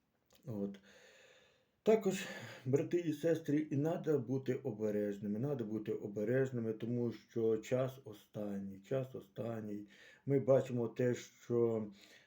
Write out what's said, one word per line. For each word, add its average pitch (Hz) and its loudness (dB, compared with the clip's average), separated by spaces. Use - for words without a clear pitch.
От. 101 -6
Також, 208 2
брати 143 2
і 165 0
сестри, 151 2
і 151 -2
надо 151 2
бути 127 0
обережними, 104 -2
надо 127 -2
бути 107 -4
обережними, 113 0
тому 120 -2
що 113 0
час 127 -2
останній, 101 -8
час 131 -4
останній. 107 -8
Ми 139 4
бачимо 123 4
те, 123 2
що, 117 0